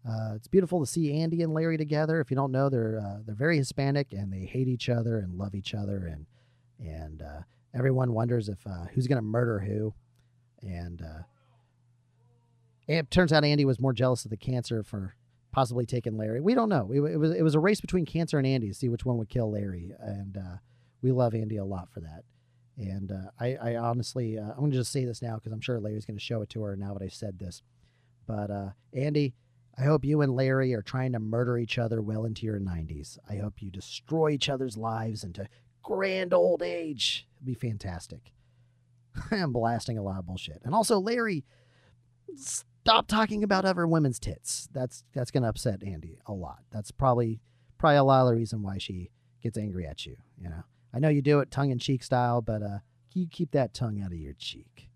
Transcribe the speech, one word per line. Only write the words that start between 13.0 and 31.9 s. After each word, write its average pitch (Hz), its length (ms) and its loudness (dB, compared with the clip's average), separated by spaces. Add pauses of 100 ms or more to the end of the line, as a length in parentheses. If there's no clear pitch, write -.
turns 175 220 8
out 151 120 8
Andy 147 200 6
was 127 160 4
more 131 120 4
jealous 127 320 2
of 107 60 -8
the 107 60 -6
cancer 117 480 -2
for 95 320 -8 (340)
possibly 123 360 2
taking 117 300 -2
Larry. 110 240 -2
We 196 140 4
don't 233 140 4
know. 120 240 2
It, 139 80 4
it 156 160 0
was, 156 160 4
it - 100 2
was 156 140 6
a - 20 6
race 196 220 4
between 180 260 0
cancer 160 320 0
and 135 80 4
Andy 131 220 2
to 98 60 -4
see 131 140 0
which 117 160 0
one 127 140 2
would 110 100 -4
kill 113 220 0
Larry, 98 480 -4
and, 98 380 -8
uh, 92 220 -10 (440)
we 127 80 4
love 123 240 4
Andy 110 220 -2
a 101 80 -4
lot 95 280 -8
for - 60 -12
that. 80 240 -14 (540)
And, 95 340 -6
uh, 95 200 -8 (100)
I, 123 160 0
I 117 200 -2
honestly, 117 640 -2
uh, 107 140 -6
I'm - 80 -8
gonna 147 100 2
just 127 220 0
say 131 120 0
this 120 160 -6
now 113 160 -6
'cause 110 160 -8
I'm 110 80 -6
sure 117 200 -2
Larry's 107 260 -4
gonna 104 140 -8
show 113 220 -2
it 104 80 -6
to 110 120 -6
her 101 140 -4
now 98 180 -6
that 98 80 -8
I've 95 100 -8
said 95 280 -10
this. 90 200 -10 (640)
But, 104 280 -4
uh, 98 180 -4 (220)
Andy, 143 420 0 (420)
I 131 60 -2
hope 147 220 4
you 147 160 4
and 135 160 4
Larry 131 360 4
are 110 80 0
trying 127 340 -2
to 117 40 0
murder 117 400 0
each 117 200 -2
other 113 220 0